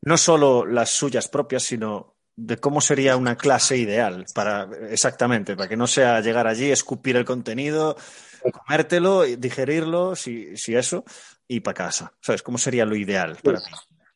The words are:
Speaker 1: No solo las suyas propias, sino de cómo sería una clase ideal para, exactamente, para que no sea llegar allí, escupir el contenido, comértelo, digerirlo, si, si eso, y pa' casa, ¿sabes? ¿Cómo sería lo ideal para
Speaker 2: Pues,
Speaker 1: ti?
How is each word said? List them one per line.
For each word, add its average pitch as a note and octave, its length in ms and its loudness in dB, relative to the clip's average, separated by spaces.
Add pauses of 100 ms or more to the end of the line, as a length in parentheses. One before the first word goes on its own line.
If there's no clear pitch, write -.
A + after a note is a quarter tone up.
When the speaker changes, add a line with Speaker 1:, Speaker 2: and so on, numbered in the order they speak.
Speaker 1:
No D#3+ 140 2
solo C#3+ 500 6
las A#2 240 0
suyas - 380 -2
propias, C3+ 340 -2
sino A2 540 -6 (200)
de A2+ 220 -6
cómo D3 220 0
sería C3+ 360 2
una B2 200 0
clase C3+ 400 2
ideal G#2 580 -2
para, G2+ 340 -4 (220)
exactamente, A2+ 680 0
para F#2 120 -6
que A2 80 -6
no A#2+ 120 0
sea A#2+ 320 4
llegar A2+ 260 0
allí, A2+ 240 0
escupir B2+ 460 -2
el B2 80 2
contenido, C#3+ 720 -4 (540)
comértelo, F3 720 2
digerirlo, D3+ 960 -2
si, G#2+ 400 -10
si A2+ 180 -6
eso, B2 300 0 (420)
y A#2+ 140 -4
pa' G2 140 -4
casa, F2 460 -6
¿sabes? G#2+ 220 -2
¿Cómo B2 160 -8
sería B2 260 0
lo G#2+ 120 -2
ideal F#2 460 -2
para C3+ 180 2
Speaker 2:
Pues, - 20 -16
Speaker 1:
ti? - 100 -18 (440)